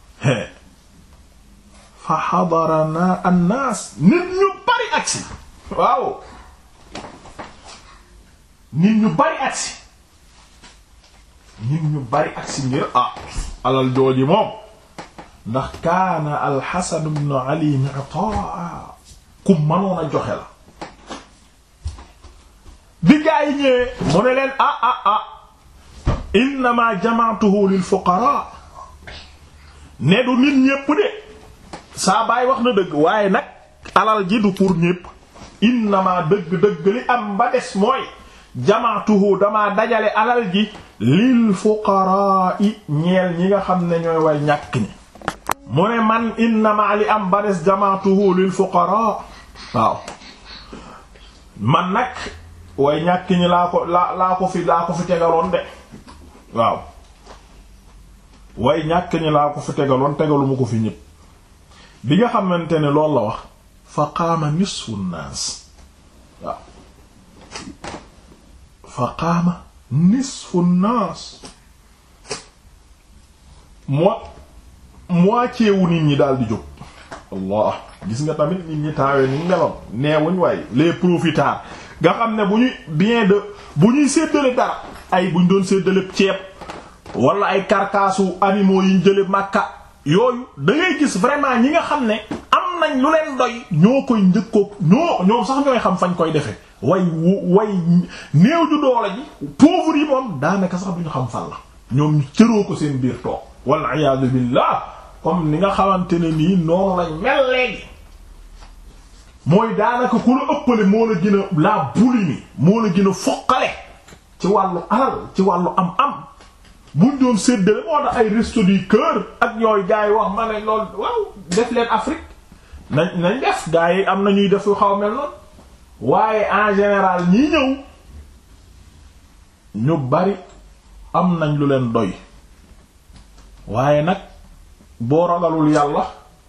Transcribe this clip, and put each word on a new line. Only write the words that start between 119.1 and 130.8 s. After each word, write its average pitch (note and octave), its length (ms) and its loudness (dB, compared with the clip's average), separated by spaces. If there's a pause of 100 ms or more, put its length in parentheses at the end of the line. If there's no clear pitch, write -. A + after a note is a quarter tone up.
ak A3 180 -2
yooyu G#3+ 260 2
gars G#3+ 220 0
yi G#3 60 2
wax, G#3+ 220 0
ma A3+ 120 -2
ne G#3+ 180 -6
lool, A3 220 -2 (100)
waaw, G4+ 360 -4 (160)
def A3+ 220 0
leen A#3 180 0
Afrique. C#4+ 340 -4 (680)
Nañ, F3 260 0
nañ F3+ 240 0
def, F#4+ 280 -2
gars E3 240 2
yi F#3+ 120 0
am F#3+ 180 0
na G3+ 80 4
ñuy G3+ 180 4
def G3 160 2
yu G3+ 100 2
xaw G3+ 220 2
mel G#3 140 -2
noonu. C#4+ 220 -6 (680)
Waaye G3+ 500 0
en G3+ 240 0
général, G3 560 2
ñi C4 180 4
ñëw, C4+ 280 0 (2000)
ñu C#3 220 0
bari D#3 380 0 (800)